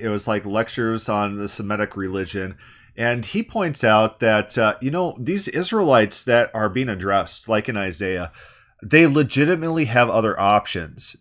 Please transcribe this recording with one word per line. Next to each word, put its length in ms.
It 80
was, 180
like, 200
lectures 600
on 280
the 120
Semitic 480
religion. 640
And 260
he 200
points 400
out 360
that, 380
uh, 240
you 80
know, 300
these 280
Israelites 760
that 320
are 140
being 200
addressed, 580
like 220
in 80
Isaiah, 540
they 220
legitimately 800
have 240
other 300
options. 800